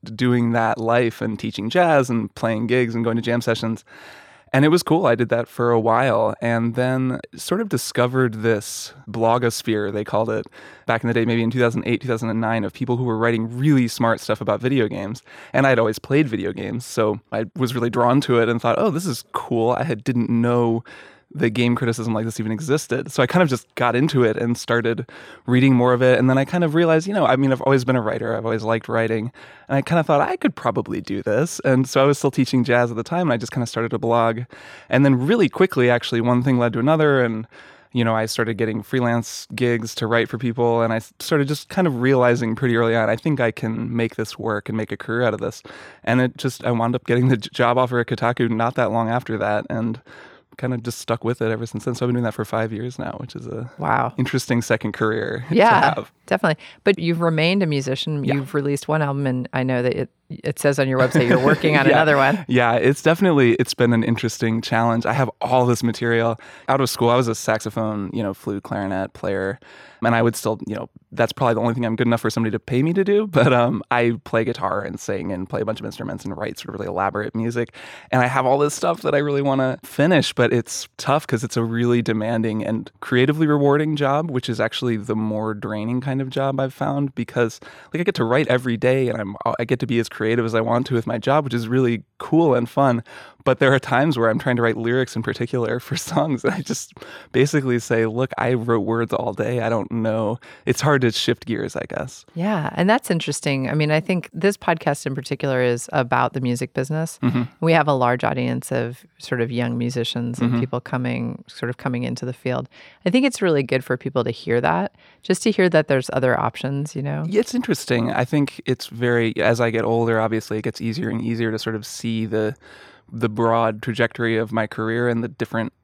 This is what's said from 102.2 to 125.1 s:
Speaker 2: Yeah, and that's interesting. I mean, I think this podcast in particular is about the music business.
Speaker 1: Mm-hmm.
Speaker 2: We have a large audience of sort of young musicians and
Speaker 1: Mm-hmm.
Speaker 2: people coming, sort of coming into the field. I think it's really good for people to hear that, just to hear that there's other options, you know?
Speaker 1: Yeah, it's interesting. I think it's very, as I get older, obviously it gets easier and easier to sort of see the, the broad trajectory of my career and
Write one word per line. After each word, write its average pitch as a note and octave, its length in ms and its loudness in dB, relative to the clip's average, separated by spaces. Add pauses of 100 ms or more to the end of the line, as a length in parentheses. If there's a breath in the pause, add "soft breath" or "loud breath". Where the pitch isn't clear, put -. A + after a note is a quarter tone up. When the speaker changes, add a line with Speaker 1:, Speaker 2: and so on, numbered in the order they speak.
Speaker 2:
Yeah, F3 400 -2
and F3 120 2
that's A3 220 2
interesting. C#3+ 580 -2
I B2 60 -2
mean, D3+ 160 0
I D3+ 100 2
think F3 320 -4
this G3 260 0
podcast D#3+ 500 -2
in C3+ 80 -4
particular C3+ 480 -2
is A#2+ 280 -2
about B2 420 0
the C3 80 -2
music B2 340 -2
business. D3+ 480 -4
Speaker 1:
Mm-hmm. B2 200 2 (180)
Speaker 2:
We D#3+ 120 4
have D3+ 140 4
a D3+ 80 4
large B2 280 2
audience B2 480 -2
of A#2+ 360 -4 (100)
sort - 240 -4
of A#2 100 -2
young A#2+ 240 -2
musicians A#2+ 640 -4
and A#2+ 120 0
Speaker 1:
Mm-hmm. A#2+ 80 0
Speaker 2:
people B2 200 -2
coming, B2 680 -6
sort - 240 -8
of B2 60 -8
coming B2 260 -4
into B2 220 -6
the B2 80 -6
field. B2+ 360 -6 (380 loud breath)
I - 20 2
think B3+ 160 2
it's C4 160 -2
really D#3 220 2
good B2+ 200 0
for B2+ 140 -2
people B2+ 260 -2
to A#2+ 80 -2
hear - 300 -2
that, E3+ 320 0 (300 soft breath)
just - 200 -2
to A3 80 2
hear F#3+ 180 4
that D#3 180 2
there's C3+ 260 0
other B2+ 260 2
options, C#3 560 -4
you C3+ 60 -6
know? D3 260 -4
Speaker 1:
Yeah, G3+ 120 0
it's - 160 -2
interesting. B2 560 -2
I B2 140 0
think C#3+ 400 -2
it's - 220 -4
very, A#2 500 0
as A#2 240 2
I A#2 100 0
get A2+ 140 -2
older, A2+ 340 0
obviously A2 380 -2
it G#2+ 60 -6
gets - 180 -6
easier A2+ 280 -4
and A2+ 120 -6
easier A2+ 300 -2
to A2+ 60 -4
sort A2 180 -6
of G#2+ 100 -8
see A2+ 400 -4
the, G#2+ 300 -2 (560 loud breath)
the A2+ 180 -2
broad A2+ 520 0
trajectory A#2 560 -2
of A2 140 -2
my A2+ 160 0
career A2+ 400 -2
and A#2 160 0